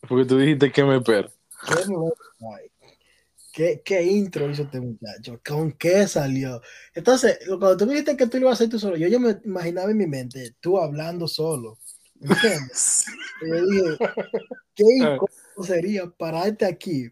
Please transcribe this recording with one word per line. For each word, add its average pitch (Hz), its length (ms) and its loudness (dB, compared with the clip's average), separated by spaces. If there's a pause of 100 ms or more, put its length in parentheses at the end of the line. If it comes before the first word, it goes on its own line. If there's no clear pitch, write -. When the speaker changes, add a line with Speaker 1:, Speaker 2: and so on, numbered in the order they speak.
Speaker 1:
Porque 127 160 4
tú 131 140 4
dijiste, 143 320 4
"¿Qué 139 140 2
me 135 140 4
espera?". 110 300 2 (380)
Speaker 2:
¿Qué - 80 0 (140)
me 190 80 -4
va 165 100 -2
a 165 40 -2
esperar? - 600 -14 (800)
¿Qué, 160 300 -2
qué 190 200 0
intro 175 480 0
hizo 143 140 -4
este 131 180 -10
muchacho? 117 640 -14
¿Con 151 260 -4
qué 185 340 2
salió? 135 540 -4 (340)
Entonces, 240 520 2
cuando 190 320 4
tú 208 80 2
me 262 60 0
dijiste 294 220 0
que 269 120 2
tú 240 100 -4
lo 254 60 0
ibas 262 100 4
a - 40 2
hacer 233 120 2
tú 226 100 -4
solo, 196 200 -4
yo, 165 100 2
yo 233 100 2
me 226 280 0
imaginaba 185 440 -4
en 220 60 2
mi 202 100 2
mente, 131 540 -10
tú 185 180 0
hablando 160 480 -4
solo. 143 520 -6 (420)
¿Entiendes? 160 880 0 (180)
Speaker 1:
<laughs> - 180 -16
Speaker 2:
Y 160 60 -6
yo 170 180 0
dije, 190 300 2 (800)
"Qué 208 100 4
Speaker 1:
Ah. 233 300 6
Speaker 2:
incómodo - 520 -6
sería 185 400 -2
pararte 175 600 -4
aquí". 160 460 -4